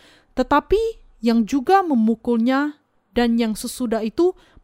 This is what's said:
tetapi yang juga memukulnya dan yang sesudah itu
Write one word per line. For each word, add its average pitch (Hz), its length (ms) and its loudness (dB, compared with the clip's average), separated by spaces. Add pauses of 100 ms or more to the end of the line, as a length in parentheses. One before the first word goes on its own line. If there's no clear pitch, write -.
(340)
tetapi 294 460 0 (400)
yang 226 240 2
juga 285 400 2
memukulnya 240 960 0 (320)
dan 240 240 0
yang 226 180 -2
sesudah 226 480 -6
itu 339 320 0 (300)